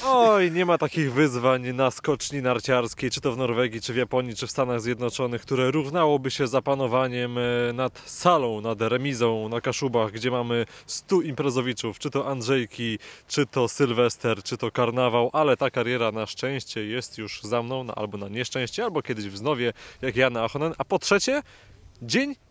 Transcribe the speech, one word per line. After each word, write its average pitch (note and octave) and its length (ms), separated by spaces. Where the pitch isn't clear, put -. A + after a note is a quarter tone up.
Oj, A3 460
nie F3+ 140
ma E3+ 120
takich D3 360
wyzwań B2+ 600
na B2+ 180
skoczni C#3+ 500
narciarskiej, B2 720
czy C#3 100
to C3+ 100
w A#2 60
Norwegii, A#2 440
czy B2 120
w - 20
Japonii, B2 400
czy A#2 120
w - 40
Stanach B2 300
Zjednoczonych, A#2+ 600
które B2+ 300
równałoby D3 600
się C3+ 160
zapanowaniem, B2 920
e, A#2+ 360
nad B2+ 320
salą, B2+ 560
nad A2 200
remizą A2+ 680
na A#2 120
Kaszubach, A#2 500
gdzie A2+ 200
mamy A#2+ 340
stu - 360
imprezowiczów, B2+ 800
czy D3 100
to C#3 180
Andrzejki, A#2+ 720
czy D3 180
to B2 220
Sylwester, A#2 760
czy A#2+ 140
to A2+ 140
Karnawał, A#2+ 640
ale D3 240
ta C3+ 120
kariera A#2 420
na A2 140
szczęście B2 600
jest A#2 320
już G#2 240
za A#2 220
mną, B2+ 200
no, A#2 120
albo G#2+ 220
na G2+ 100
nieszczęście, B2 560
albo E3+ 180
kiedyś A2 240
wznowię, A#2 480
jak C3 140
Jan B2+ 220
Ahonen. C#3+ 400
A C3+ 80
po F#3+ 140
trzecie, B3+ 420
Dzień A#3+ 340